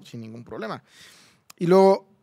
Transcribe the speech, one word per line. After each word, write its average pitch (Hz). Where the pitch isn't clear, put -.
sin -
ningún 113
problema. 180
Y 175
luego, 190